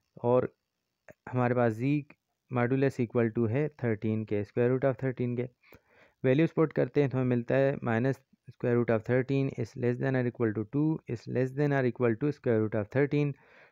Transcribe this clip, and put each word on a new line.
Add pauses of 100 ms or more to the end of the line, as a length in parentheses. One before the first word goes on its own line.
(220)
और (720)
हमारे
पास
z (520)
modulus
equal
to
है
थर्टीन
के,
square
root
of
thirteen
के। (760)
वैल्यूज
पुट
करते
हैं,
तो
हमें
मिलता
है
minus (320)
square
root
of
thirteen
is
less
than
or
equal
to (100)
two (120)
is
less
than
or
equal
to
square
root
of
thirteen, (400)